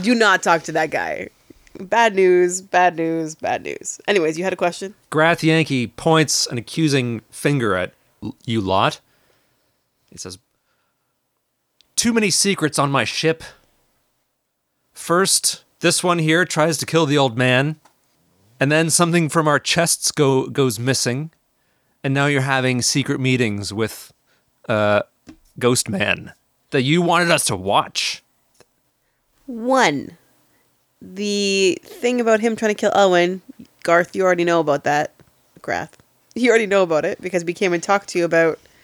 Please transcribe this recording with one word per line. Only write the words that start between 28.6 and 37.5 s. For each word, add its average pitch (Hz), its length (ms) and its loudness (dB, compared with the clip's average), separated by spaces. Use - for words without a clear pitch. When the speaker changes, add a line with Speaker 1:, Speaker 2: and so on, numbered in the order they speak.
Speaker 1:
One, 226 720 -2
the 196 840 -2
thing 247 340 -4
about 220 220 2
him 226 160 -2
trying 214 140 0
to 208 40 0
kill 208 200 0
Elwyn, 185 480 4
Garth, 170 340 2
you 190 80 -2
already 180 200 2
know 170 140 2
about 147 260 0
that. 147 280 -2
Grath. - 380 -8
You 240 140 0
already 226 180 4
know 196 160 4
about 160 220 0
it 196 160 -4
because 180 240 -4
we 175 80 -4